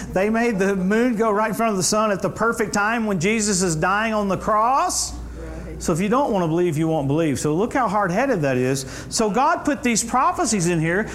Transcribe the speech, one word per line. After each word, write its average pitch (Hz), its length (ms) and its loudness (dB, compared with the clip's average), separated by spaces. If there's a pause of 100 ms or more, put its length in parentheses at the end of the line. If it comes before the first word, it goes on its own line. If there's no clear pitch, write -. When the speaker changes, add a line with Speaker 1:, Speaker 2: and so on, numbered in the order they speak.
Speaker 1:
<laughs> - 60 -8
They 190 160 2
made 226 300 0
the 196 160 2
moon 214 400 2
go 220 160 2
right 214 160 2
in 208 80 -4
front 226 160 0
of 196 60 0
the 180 60 0
sun 214 280 2
at 190 100 -2
the 185 80 0
perfect 226 440 -2
time 214 320 0
when 196 160 -2
Jesus 208 400 0
is 180 160 0
dying 208 360 2
on 208 140 0
the 185 80 0
cross?" 247 800 0
Speaker 2:
Right. - 680 -12
Speaker 1:
So - 120 0
if 156 80 0
you 208 80 0
don't 269 240 2
want 185 100 0
to 165 60 0
believe, 170 280 0
you 160 120 0
won't 156 180 0
believe. 147 320 0
So 151 160 0
look 208 180 -2
how 247 140 2
hard-headed 202 540 0
that 135 160 2
is. 135 520 -2
So 220 200 0
God 294 340 2
put 285 180 -2
these 233 220 0
prophecies 254 640 0
in 170 140 0
here 175 340 0